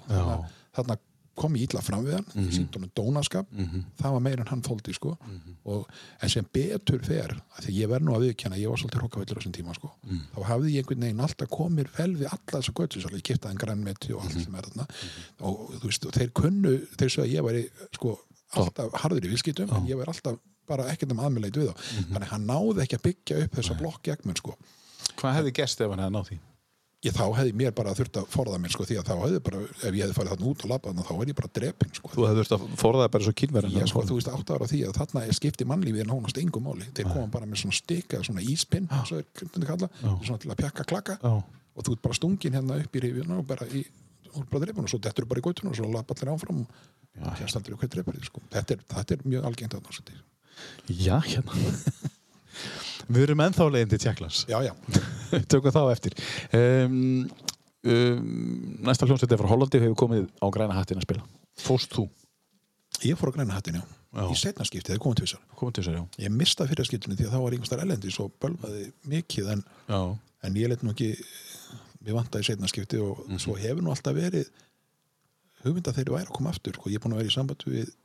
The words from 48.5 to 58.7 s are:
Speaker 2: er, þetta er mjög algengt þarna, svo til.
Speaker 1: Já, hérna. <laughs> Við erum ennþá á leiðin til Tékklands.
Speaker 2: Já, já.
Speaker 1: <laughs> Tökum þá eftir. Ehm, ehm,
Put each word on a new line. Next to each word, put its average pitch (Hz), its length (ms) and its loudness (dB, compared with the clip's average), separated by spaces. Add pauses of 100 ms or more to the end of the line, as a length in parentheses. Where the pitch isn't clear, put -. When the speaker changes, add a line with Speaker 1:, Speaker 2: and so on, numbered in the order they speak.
Speaker 2:
er, 110 60 2 (120)
þetta - 240 -4
er 151 100 2
mjög 131 220 0
algengt 113 260 -4
þarna, - 220 -10
svo - 100 -14
til. - 140 -20 (720)
Speaker 1:
Já, 92 320 4
hérna. - 320 -2
<laughs> - 580 0 (960)
Við 123 160 6
erum 147 220 6
ennþá 185 220 6
á 143 40 6
leiðin 117 220 4
til 98 100 4
Tékklands. 85 460 0
Speaker 2:
Já, 110 160 2
já. 104 80 -2 (340)
Speaker 1:
<laughs> - 440 0
Tökum 139 200 8
þá 151 100 6 (120)
eftir. - 220 0 (420)
Ehm, 127 720 6 (600)
ehm, 117 960 2